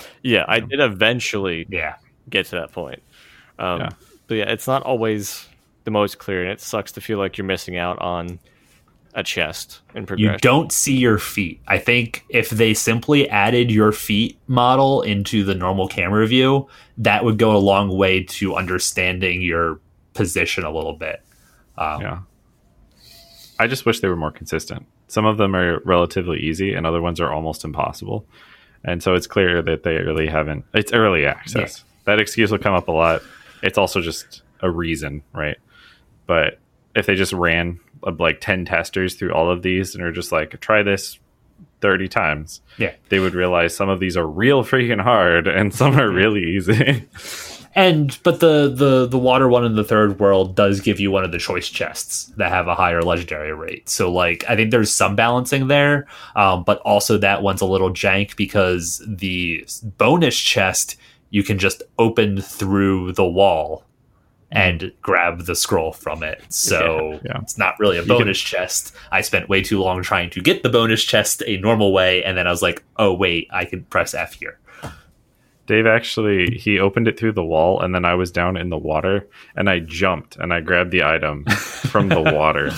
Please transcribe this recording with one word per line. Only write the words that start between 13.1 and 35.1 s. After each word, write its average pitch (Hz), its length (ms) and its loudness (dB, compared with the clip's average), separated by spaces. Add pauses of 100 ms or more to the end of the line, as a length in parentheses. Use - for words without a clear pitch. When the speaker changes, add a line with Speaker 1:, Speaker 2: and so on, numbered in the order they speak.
Speaker 3:
added 117 400 2
your 107 220 4
feet 110 460 -2 (100)
model 131 540 4
into 101 420 0
the 95 100 0
normal 92 360 -2
camera 101 380 0
view, 131 420 2 (280)
that 104 280 0
would 113 120 2
go 110 160 4
a 104 60 6
long 98 300 4
way 95 340 2
to 92 320 -6
understanding 92 840 -4
your 82 380 -2 (340)
position 90 500 -2
a 78 80 -6
little 80 220 -6
bit. 80 280 -10 (560)
Um, 78 240 -6
Speaker 2:
Yeah. 90 160 -8 (1400)
I 113 80 2
just 127 180 -6
wish 113 140 0
they - 80 0
were 92 80 0
more 78 160 -4
consistent. - 540 -10 (220)
Some 107 180 -2
of 107 120 2
them 98 180 0
are 87 280 0
relatively 87 560 0
easy, 82 340 -2
and 82 140 -4
other 85 140 0
ones 85 180 -4
are 85 120 -2
almost 80 320 -6
impossible. 76 600 -6 (580)
And 87 200 -6
so 92 100 2
it's 90 140 0
clear 87 340 2
that 82 220 -4
they 80 140 0
really 80 300 -2
haven't, 78 460 -4
it's 107 200 0
early 98 320 4
access. - 540 -4
Speaker 3:
Yeah. - 40 -20 (220)
Speaker 2:
That 104 160 4
excuse 107 300 0
will 104 60 0
come 101 160 0
up 87 140 0
a - 40 -4
lot. 82 300 2 (400)
It's 95 160 0
also 95 240 0
just - 400 -10 (200)
a 90 100 0
reason, 76 500 -6 (120)